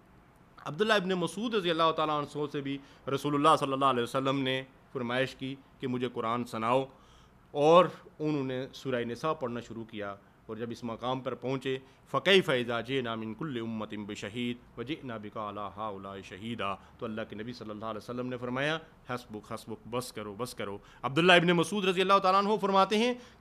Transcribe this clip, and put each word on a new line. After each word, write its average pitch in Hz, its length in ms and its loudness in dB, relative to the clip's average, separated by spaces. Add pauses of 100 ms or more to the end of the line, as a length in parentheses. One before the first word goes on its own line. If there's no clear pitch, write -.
(640)
عبداللہ 190 280 0
ابن 190 160 2
مسعود 190 460 -2
رضی 175 160 0
اللہ 160 260 4
تعالیٰ 156 220 0
عنہ 147 340 -4
سے 147 80 -2
بھی 139 180 -4 (360)
رسول 143 200 0
اللہ 147 260 8
صلی 139 120 -2
اللہ 135 120 0
علیہ 123 180 4
وسلم 135 360 0
نے 131 240 0 (300)
فرمائش 127 420 -2
کی 131 200 -8 (260)
کہ 135 60 -4
مجھے 123 260 0
قرآن 117 320 -2
سناؤ، 120 400 2 (680)
اور 160 340 8 (340)
انہوں 151 260 0
نے 131 280 -4
سورہ 123 320 -4
نساء 117 280 -4
پڑھنا 120 280 -4
شروع 113 240 -12
کیا، 101 300 -10 (320)
اور 110 100 -8
جب 117 140 -6
اس 117 140 -10
مقام 120 360 -4
پر 123 140 -6
پہنچے، 131 440 -4 (320)
فَكَيْفَ 175 420 4
إِذَا 120 280 0
جِئْنَا 120 340 -4
مِنْ 110 240 -6
كُلِّ 139 220 -6
أُمَّةٍ 107 460 -6
بِشَهِيدٍ 120 720 -8
وَجِئْنَا 123 380 -8
بِكَ 107 220 -10
عَلَى 104 380 -8
هَؤُلَاءِ 98 460 -8
شَهِيدًا، 101 520 -4 (240)
تو 120 80 -8
اللہ 110 220 -6
کے 107 80 -12
نبی 113 160 -10
صلی 107 180 -12
اللہ 104 140 -10
علیہ 110 140 -6
وسلم 123 280 -8
نے 127 100 -6
فرمایا، 131 420 -2 (320)
"حسبک، 113 420 -8
حسبک، 110 380 -12
بس 120 220 -6
کرو، 104 220 -10
بس 120 200 -6
کرو۔" 101 240 -8 (240)
عبداللہ 160 300 6
ابن 175 160 8
مسعود 180 360 2
رضی 185 160 2
اللہ 196 180 6
تعالیٰ 190 220 6
عنہ 202 200 2
فرماتے 196 380 4
ہیں 240 160 2 (260)